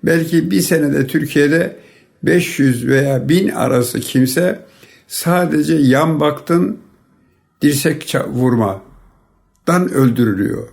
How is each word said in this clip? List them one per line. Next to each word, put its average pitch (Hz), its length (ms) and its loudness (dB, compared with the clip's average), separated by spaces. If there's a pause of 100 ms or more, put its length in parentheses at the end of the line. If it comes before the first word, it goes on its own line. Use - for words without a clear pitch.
belki 165 460 0
bir 175 100 2
senede 147 460 0
Türkiye'de 156 720 0 (420)
beş 175 360 0
yüz 127 280 0
veya 135 420 0
bin 185 200 2
arası 123 520 -2
kimse 160 680 -2 (400)
sadece 160 680 0
yan 147 460 2
baktın, 170 580 -2 (840)
dirsek 151 400 0
ça-, - 260 -4
vurmadan - 1600 -4
öldürülüyor. 113 800 0